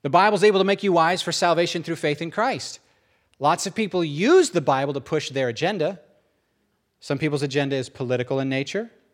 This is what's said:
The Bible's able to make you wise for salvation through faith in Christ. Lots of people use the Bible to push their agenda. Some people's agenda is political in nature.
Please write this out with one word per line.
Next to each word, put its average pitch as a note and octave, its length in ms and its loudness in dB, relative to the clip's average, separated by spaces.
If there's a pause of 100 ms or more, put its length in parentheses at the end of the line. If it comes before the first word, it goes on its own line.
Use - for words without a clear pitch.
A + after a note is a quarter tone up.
The C#3+ 80 -4
Bible's F#3+ 340 4
able G3+ 160 6
to F#3 40 4
make G3 200 0
you G3 100 2
wise E3+ 280 2
for F3 100 -4
salvation E3+ 520 0
through E3 140 -6
faith D3 240 -4
in E3 100 -10
Christ. A3 480 -4 (600)
Lots D#3 280 2
of - 80 -10
people F#3 280 -2
use A#3 460 4
the E3+ 120 0
Bible C#3 320 0
to C#3 80 -6
push - 280 -4
their C3 180 -2
agenda. E3 520 -4 (1000)
Some C#3+ 180 -4
people's D3 260 -2
agenda C#3 320 -2
is B2+ 140 -4
political B2 500 -2
in C3+ 100 -4
nature. C#3 400 -4 (240)